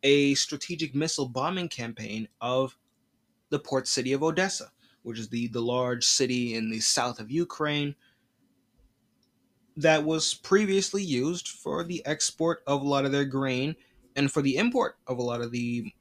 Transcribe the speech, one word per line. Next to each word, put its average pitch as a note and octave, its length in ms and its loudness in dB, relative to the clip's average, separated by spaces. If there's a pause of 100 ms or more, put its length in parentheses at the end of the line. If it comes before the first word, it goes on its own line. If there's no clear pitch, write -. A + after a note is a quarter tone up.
a C#3+ 320 6
strategic D3+ 580 -4
missile C#3+ 360 -2
bombing E3 400 -2
campaign A2 580 -8 (140)
of B2+ 360 0 (720)
the D3 100 0
port C3 260 -2
city B2+ 260 0
of C#3 120 0
Odessa, F3+ 480 0 (320)
which A2+ 160 -8
is A2 80 -8
the, A#2 180 -2
the A#2 140 -4
large B2 440 0
city B2 500 2
in A2+ 140 -2
the A2 120 -4
south A#2+ 400 0
of A2 100 -12
Ukraine D3 640 -2 (1800)
that D#3 260 6
was D#3 320 0
previously G3 680 2
used D#3 420 -2
for D#3 380 -6
the F3 200 -8
export D#3+ 640 -2
of C#3 160 0
a C#3+ 60 0
lot C#3 160 2
of C#3 80 2
their C#3+ 120 2
grain C3+ 520 -2 (400)
and C#3 160 2
for D3 100 2
the C3+ 140 2
import A#3+ 400 0 (100)
of B2+ 120 -4
a B2 40 -2
lot A#2+ 200 -2
of A#2 100 -6
the A#2+ 480 -4